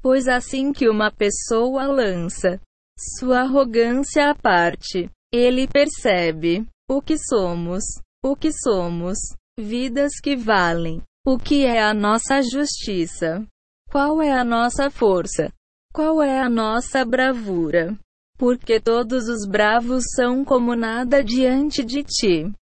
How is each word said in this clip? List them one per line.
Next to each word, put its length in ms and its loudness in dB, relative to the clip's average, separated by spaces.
Pois 280 2
assim 420 -2
que 160 2
uma 240 2
pessoa 760 -2
lança 720 -2
sua 220 2
arrogância 880 2
à 40 2
parte, 760 0
ele 380 2
percebe 1000 0
o 120 0
que 160 -2
somos, 680 -2
o 100 0
que 200 -2
somos, 640 -2
vidas 600 -2
que 160 -2
valem, 680 0
o 120 2
que 260 2
é 180 2
a 120 2
nossa 480 2
justiça, 1040 -4
qual 300 0
é 120 2
a 120 2
nossa 460 0
força, 640 0
qual 300 2
é 180 2
a 80 0
nossa 560 0
bravura. 880 0
Porque 440 0
todos 500 0
os 180 -4
bravos 560 2
são 280 2
como 320 2
nada 480 0
diante 600 0
de 200 -4
ti. 480 0